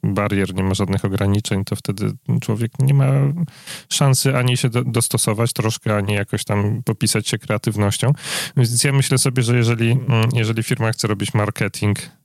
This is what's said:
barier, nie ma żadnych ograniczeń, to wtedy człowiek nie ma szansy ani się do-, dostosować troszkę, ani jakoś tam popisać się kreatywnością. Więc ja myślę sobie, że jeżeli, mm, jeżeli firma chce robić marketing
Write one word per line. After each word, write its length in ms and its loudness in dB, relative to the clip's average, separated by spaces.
barier, 520 0
nie 80 0
ma 120 2
żadnych 300 0
ograniczeń, 600 0
to 120 -4
wtedy 360 -4
człowiek 380 -2
nie 160 4
ma 120 4
szansy 480 2
ani 200 2
się 120 0
do-, 160 0
dostosować 680 0
troszkę, 440 -2
ani 180 0
jakoś 300 -4
tam 380 -2
popisać 460 -2
się 100 -2
kreatywnością. 760 0
Więc 280 2
ja 80 2
myślę 260 2
sobie, 240 0
że 140 2
jeżeli, 340 2
mm, 440 2
jeżeli 280 0
firma 300 -2
chce 160 -4
robić 260 -2
marketing 640 -2